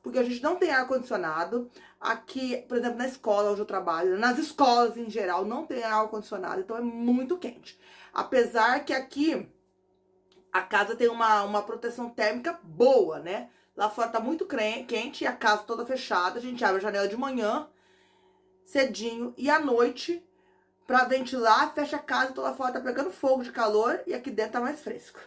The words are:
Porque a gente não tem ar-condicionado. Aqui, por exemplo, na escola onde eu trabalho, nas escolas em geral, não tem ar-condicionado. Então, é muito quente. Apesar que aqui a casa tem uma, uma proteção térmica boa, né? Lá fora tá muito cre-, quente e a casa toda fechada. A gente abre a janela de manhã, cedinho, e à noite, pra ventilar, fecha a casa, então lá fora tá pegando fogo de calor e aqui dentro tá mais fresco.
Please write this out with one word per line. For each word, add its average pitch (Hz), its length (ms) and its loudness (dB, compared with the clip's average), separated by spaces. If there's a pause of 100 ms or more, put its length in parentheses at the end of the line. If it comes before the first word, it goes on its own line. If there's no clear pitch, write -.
Porque 247 160 -4
a 247 60 4
gente 240 180 -2
não 320 140 0
tem 359 160 2
ar-condicionado. 240 960 -2 (300)
Aqui, 254 680 -4
por 240 80 0
exemplo, 240 200 -2
na 254 100 -2
escola 208 440 2
onde 202 80 -2
eu 208 60 -2
trabalho, 180 520 0
nas 240 220 2
escolas 240 560 4
em 233 140 -8
geral, 190 340 -2
não 254 220 -6
tem 247 180 -6
ar-condicionado. 214 760 -2
Então, 226 160 -6
é 240 40 -4
muito 247 560 0
quente. - 400 -12 (360)
Apesar 240 720 2
que 285 80 -4
aqui 269 520 -2 (1080)
a 185 80 2
casa 208 340 0
tem 233 140 4
uma, 220 340 4
uma 208 200 -2
proteção 233 460 -8
térmica 240 540 -2
boa, 175 560 4
né? 196 300 -8 (300)
Lá 214 100 2
fora 226 200 0
tá 226 100 -2
muito 311 260 -2
cre-, 233 380 -2
quente 240 400 -6
e 269 40 0
a 247 40 0
casa 214 320 2
toda 240 220 -6
fechada. 226 520 -2
A 240 40 -8
gente 247 240 -4
abre 190 140 4
a - 20 -2
janela 202 260 0
de 202 80 -4
manhã, 254 540 -2 (960)
cedinho, 233 720 -2
e 262 120 0
à 302 80 6
noite, 277 640 2 (640)
pra 254 200 4
ventilar, 262 680 2
fecha 294 220 -4
a 294 40 -6
casa, 262 320 -2
então 262 120 -8
lá 262 100 -2
fora 254 200 -2
tá 254 80 -4
pegando 254 280 -4
fogo 262 320 2
de 240 120 -10
calor 220 520 2
e 349 80 -4
aqui - 180 -6
dentro 214 200 -2
tá 247 80 -2
mais 269 220 -4
fresco. - 460 -12